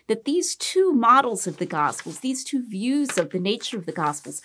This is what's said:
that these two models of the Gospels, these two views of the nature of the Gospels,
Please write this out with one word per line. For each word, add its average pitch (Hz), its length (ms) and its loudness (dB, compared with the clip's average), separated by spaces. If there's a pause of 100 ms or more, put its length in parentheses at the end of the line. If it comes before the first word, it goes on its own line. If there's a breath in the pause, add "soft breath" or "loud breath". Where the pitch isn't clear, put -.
that 220 180 -2
these 330 300 0
two 370 380 2
models 240 520 4
of 160 120 -4
the 175 80 -4
Gospels, 151 540 -2
these 262 240 -4
two 254 200 -2
views 247 540 -2
of 160 140 0
the 185 80 -2
nature 214 380 -2
of 170 80 -8
the 156 60 -8
Gospels, 147 540 -4